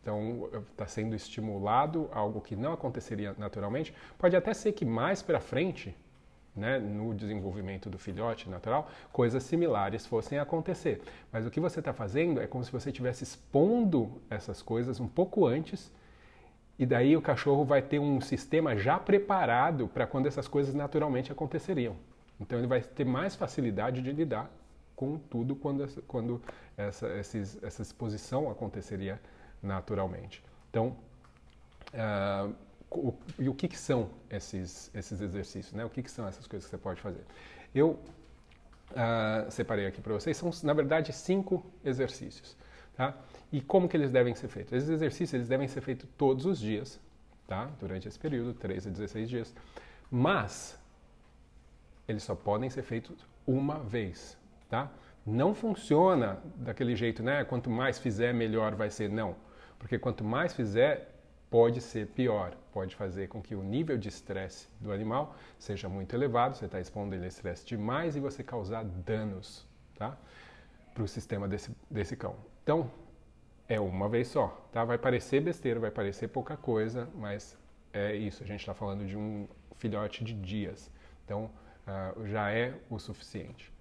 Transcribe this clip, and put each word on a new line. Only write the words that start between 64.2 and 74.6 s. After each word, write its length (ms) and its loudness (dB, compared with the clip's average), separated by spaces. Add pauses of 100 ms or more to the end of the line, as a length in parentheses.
do 120 -4
animal 420 -2 (240)
seja 300 -6
muito 260 -6
elevado, 420 2
você 120 -8
tá 120 -6
expondo 340 -6
ele 100 -6
a 40 -6
estresse 360 -8
demais 520 -2
e 40 -2
você 220 -6
causar 420 -4
danos, 840 -6 (280)
tá? 220 -6 (800)
Pro 140 -2
sistema 400 -4
desse, 260 -4 (160)
desse 260 -2
cão. 200 -6 (260)
Então, 280 2 (800)
é 120 2
uma 280 0
vez 200 2
só, 200 2 (240)